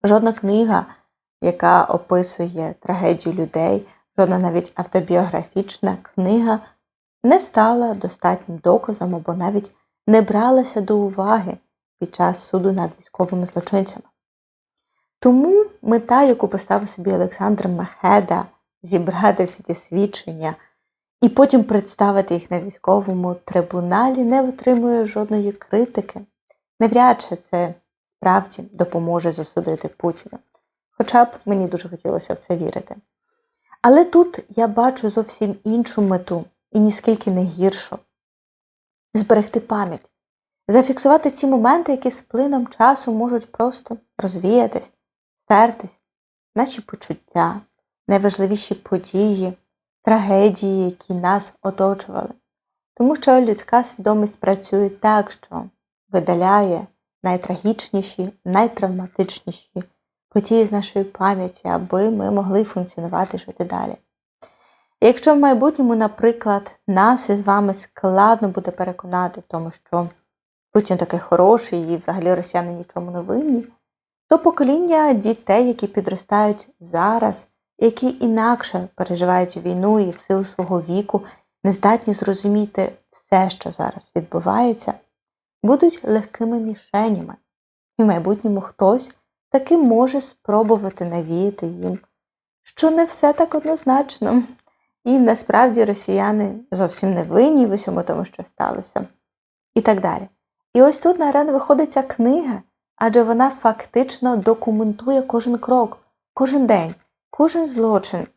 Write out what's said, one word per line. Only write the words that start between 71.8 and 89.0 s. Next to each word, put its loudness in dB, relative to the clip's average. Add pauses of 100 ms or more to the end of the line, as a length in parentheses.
і -2
взагалі -2
росіяни -4
нічому -12
не -8
винні, -2 (640)
то 4
покоління 2
дітей, 0
які -4
підростають -2 (120)
зараз, -2 (320)
які 0
інакше -2
переживають 0
війну 0
і 0
в -10
силу -2
свого -4
віку -4 (420)
не 2
здатні 0
зрозуміти -2 (180)
все, 0
що -10
зараз -10
відбувається, -2 (680)
будуть 2
легкими -4
мішенями. -4 (640)
І 4
в 6
майбутньому 0
хтось 0 (420)